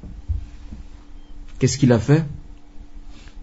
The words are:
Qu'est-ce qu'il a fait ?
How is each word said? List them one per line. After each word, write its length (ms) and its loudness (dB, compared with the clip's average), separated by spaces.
Qu'est-ce 200 4
qu'il 140 8
a 60 8
fait ? 280 4